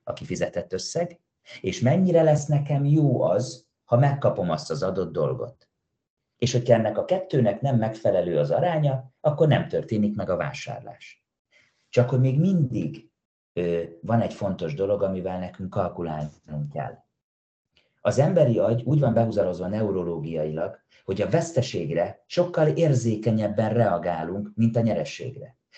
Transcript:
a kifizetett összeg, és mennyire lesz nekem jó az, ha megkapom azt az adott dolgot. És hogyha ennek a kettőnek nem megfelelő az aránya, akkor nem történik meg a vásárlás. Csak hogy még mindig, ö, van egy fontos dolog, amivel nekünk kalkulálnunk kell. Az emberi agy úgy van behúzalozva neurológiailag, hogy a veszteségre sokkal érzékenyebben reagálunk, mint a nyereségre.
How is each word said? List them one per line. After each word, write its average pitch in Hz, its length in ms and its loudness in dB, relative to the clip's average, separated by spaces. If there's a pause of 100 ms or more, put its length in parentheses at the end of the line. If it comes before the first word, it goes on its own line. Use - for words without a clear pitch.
a - 80 -6
kifizetett - 600 -6
összeg, 170 480 -6 (400)
és 92 200 -4
mennyire 165 420 4
lesz 151 240 4
nekem 143 380 0
jó 147 380 4
az, - 440 -2 (180)
ha 120 140 2
megkapom 104 520 2
azt 78 200 -4
az 76 120 -4
adott 90 300 -4
dolgot. 67 560 -4 (680)
És - 140 0
hogyha 117 220 4
ennek 107 240 0
a 95 60 0
kettőnek 139 560 0
nem 135 160 0
megfelelő 95 640 0
az 71 120 2
aránya, 151 680 0
akkor 151 280 2
nem 92 200 2
történik 104 460 0
meg 92 160 -4
a 87 60 0
vásárlás. - 880 -10 (640)
Csak 127 220 2
hogy 127 100 2
még 131 200 2
mindig, 123 680 0 (420)
ö, 85 300 -2 (180)
van 117 200 2
egy 92 140 -2
fontos 90 400 -4
dolog, 98 280 0
amivel 92 360 -2
nekünk 90 320 -10
kalkulálnunk 76 1000 -6
kell. 69 320 -10 (960)
Az 104 180 0
emberi 147 400 4
agy 113 260 2
úgy 147 160 2
van 120 140 2
behúzalozva 98 540 0
neurológiailag, 85 1120 -4 (260)
hogy 98 160 -4
a 92 80 -2
veszteségre 95 1000 -2
sokkal 175 420 0
érzékenyebben 110 1040 0
reagálunk, 90 840 0
mint 113 220 2
a 113 40 2
nyereségre. - 800 -4 (200)